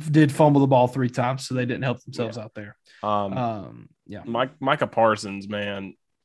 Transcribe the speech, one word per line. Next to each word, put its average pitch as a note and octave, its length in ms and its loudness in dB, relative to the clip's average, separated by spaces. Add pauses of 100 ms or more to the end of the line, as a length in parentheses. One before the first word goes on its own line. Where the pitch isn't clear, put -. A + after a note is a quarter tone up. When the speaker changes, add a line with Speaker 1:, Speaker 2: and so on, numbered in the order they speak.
(120)
Speaker 1:
did D3 200 6
fumble D3 300 6
the C#3 60 4
ball B2 200 4
three B2+ 220 -2
times, C3 380 -4
so C3 80 -6
they B2 100 -2
didn't B2 180 -6
help B2+ 200 -4
themselves A2+ 340 -8
Speaker 2:
Yeah. G#2+ 60 -12
Speaker 1:
out G#2+ 120 -18
there. G#2 200 -16 (280)
Speaker 2:
Um, G#2 340 -2
Speaker 1:
Um, F#2+ 520 -8 (180)
yeah. G2 180 -14
Speaker 2:
Mike-, A#2+ 360 -2
Micah C3+ 260 0
Parsons, G#2 600 0
man, G2+ 460 -8 (320)